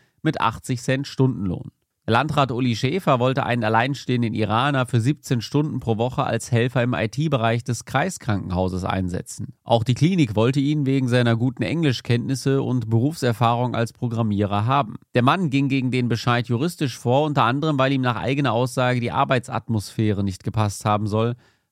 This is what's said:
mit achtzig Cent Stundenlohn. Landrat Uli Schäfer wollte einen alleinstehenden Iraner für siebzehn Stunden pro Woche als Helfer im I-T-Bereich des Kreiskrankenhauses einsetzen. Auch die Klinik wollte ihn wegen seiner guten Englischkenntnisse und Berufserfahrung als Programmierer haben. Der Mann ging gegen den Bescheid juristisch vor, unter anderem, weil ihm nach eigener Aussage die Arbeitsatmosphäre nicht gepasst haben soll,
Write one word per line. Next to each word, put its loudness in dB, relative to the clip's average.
mit -2
achtzig -2
Cent -2
Stundenlohn. -2
Landrat 2
Uli 0
Schäfer 0
wollte 0
einen 0
alleinstehenden 0
Iraner 0
für 2
siebzehn 0
Stunden -2
pro -2
Woche 0
als -4
Helfer 2
im 0
I-T-Bereich 0
des -6
Kreiskrankenhauses -2
einsetzen. -6
Auch 2
die 0
Klinik 2
wollte 2
ihn 0
wegen 0
seiner 4
guten -2
Englischkenntnisse 0
und -2
Berufserfahrung 0
als -2
Programmierer 0
haben. 2
Der 4
Mann 2
ging 2
gegen 0
den 0
Bescheid 0
juristisch -2
vor, 2
unter 0
anderem, 2
weil 2
ihm 0
nach 0
eigener 0
Aussage 0
die -2
Arbeitsatmosphäre -2
nicht -4
gepasst -2
haben 2
soll, 0